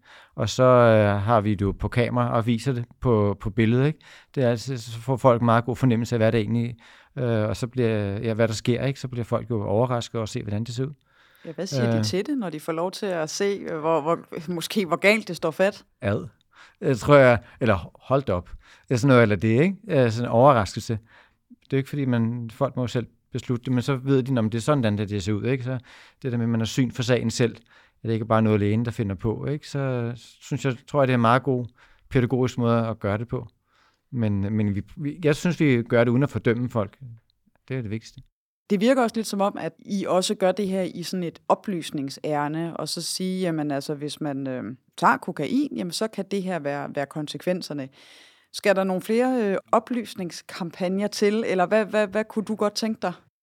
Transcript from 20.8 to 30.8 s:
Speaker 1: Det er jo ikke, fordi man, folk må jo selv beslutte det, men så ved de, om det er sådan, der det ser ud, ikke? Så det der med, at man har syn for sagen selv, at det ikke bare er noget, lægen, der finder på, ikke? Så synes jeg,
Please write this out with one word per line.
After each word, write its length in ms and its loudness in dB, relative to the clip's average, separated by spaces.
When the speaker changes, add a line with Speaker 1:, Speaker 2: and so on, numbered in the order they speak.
Speaker 1:
Det 140 -20
er 100 -20
jo 40 0
ikke, 120 -4
fordi 160 -4
man, 480 -2
folk 220 -2
må 80 -2
jo 40 -2
selv 200 -4
beslutte 340 -4
det, 80 -2
men 80 2
så 140 -2
ved 280 2
de, 160 0
om 100 0
det 80 -4
er 40 -4
sådan, 360 2
der 80 -2
det 180 -4
ser 100 -2
ud, 120 -4
ikke? 180 -2
Så 140 -6
det 100 -6
der 60 -2
med, 80 0
at 40 0
man 100 0
har 60 0
syn 260 0
for 120 -6
sagen 280 2
selv, 240 0
at 40 -8
det 60 0
ikke 120 -2
bare 120 2
er 40 4
noget, 180 4
lægen, 260 2
der 60 -4
finder 240 -4
på, 300 -4
ikke? 240 -6
Så 420 -4
synes 240 -6
jeg, 100 0